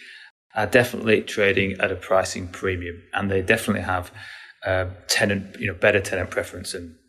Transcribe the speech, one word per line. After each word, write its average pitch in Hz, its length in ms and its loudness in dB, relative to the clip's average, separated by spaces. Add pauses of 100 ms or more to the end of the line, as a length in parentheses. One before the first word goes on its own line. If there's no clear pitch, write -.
(560)
are 107 120 0
definitely 110 560 4
trading 98 560 2
at 101 120 0
a 95 40 -4
pricing 92 520 0
premium, 87 540 -6 (120)
and 101 180 -2
they 95 100 2
definitely 101 400 2
have, 90 300 -4 (520)
uh, 92 220 0 (220)
tenant, 101 520 -2
you - 60 -4
know, 95 80 -4
better 104 260 4
tenant 92 300 -4
preference - 460 -8
and 87 200 -12 (140)